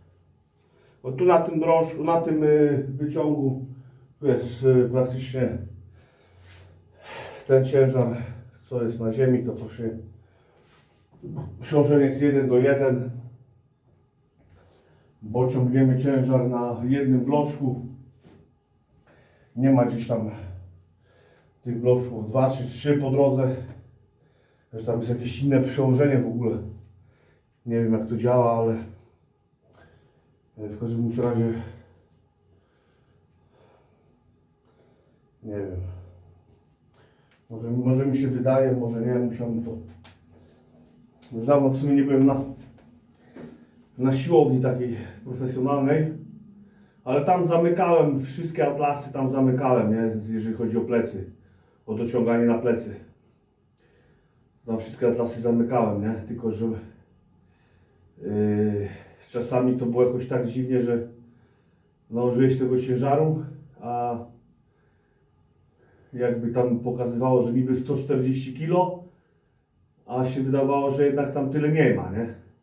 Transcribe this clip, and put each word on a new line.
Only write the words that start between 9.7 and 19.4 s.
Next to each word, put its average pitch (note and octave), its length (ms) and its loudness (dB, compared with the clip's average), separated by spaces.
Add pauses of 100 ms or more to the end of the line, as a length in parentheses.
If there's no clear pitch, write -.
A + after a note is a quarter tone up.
przeciążenie C#3+ 440 4
jest B2+ 160 -2
jeden C#3 260 2
do B2 100 2
jeden, C3+ 520 2 (2000)
bo A#2+ 260 0
ciągniemy C3 520 4
ciężar B2+ 500 2
na A#2+ 380 -2
jednym B2+ 380 2
bloczku. C#3+ 500 0 (1800)